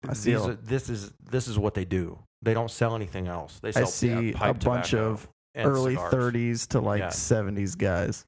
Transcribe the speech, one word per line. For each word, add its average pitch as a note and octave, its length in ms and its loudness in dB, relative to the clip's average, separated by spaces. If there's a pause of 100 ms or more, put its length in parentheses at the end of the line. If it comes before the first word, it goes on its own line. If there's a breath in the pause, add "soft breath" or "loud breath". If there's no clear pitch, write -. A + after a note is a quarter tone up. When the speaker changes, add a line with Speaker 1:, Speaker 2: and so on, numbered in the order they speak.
Speaker 1:
I C#3 60 -2
see A#2 180 2
Speaker 2:
these A2 120 4
Speaker 1:
a - 60 0
Speaker 2:
are, A2+ 40 -2
this A#2 360 -4
is, G2+ 220 -6 (180)
this B2 160 0
is A2 120 0
what G#2 160 2
they F#2+ 100 0
do. F2 340 -2 (240)
They A2+ 100 4
don't A2+ 180 0
sell A2+ 260 0
anything F#2 320 -4
else. E2+ 340 -8
They G#2 60 -2
Speaker 1:
I G#2+ 40 -4
Speaker 2:
sell A#2+ 140 2
Speaker 1:
see A#2 460 0
Speaker 2:
pipe A#2+ 280 2
Speaker 1:
a - 40 -4
bunch B2 260 2
Speaker 2:
tobacco A2 220 2
Speaker 1:
of - 160 -8 (260)
Speaker 2:
and A#2+ 140 0
Speaker 1:
early C3 260 2
Speaker 2:
cigars. A#2+ 160 -2
Speaker 1:
thirties A#2+ 580 2
to, B2 120 2
like, G#2 200 2
Speaker 2:
Yeah. F#2 100 -2
Speaker 1:
seventies G2+ 680 0
guys. F2+ 500 0